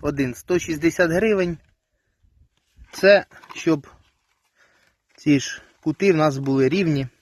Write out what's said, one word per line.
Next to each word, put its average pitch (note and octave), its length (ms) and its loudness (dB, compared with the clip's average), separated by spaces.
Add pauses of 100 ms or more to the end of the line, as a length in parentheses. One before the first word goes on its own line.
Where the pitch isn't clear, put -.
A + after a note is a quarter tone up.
один C#3 320 -4
сто - 260 -4
шістдесят D#3+ 520 -2
гривень. F#3 460 -2 (1300)
Це G3 340 4 (300)
щоб D#3 320 -2 (1300)
ці D3 240 2
ж - 220 -10 (220)
кути F3 300 0
в - 20 2
нас D3+ 220 0
були C3+ 320 0
рівні. D3+ 380 -2 (140)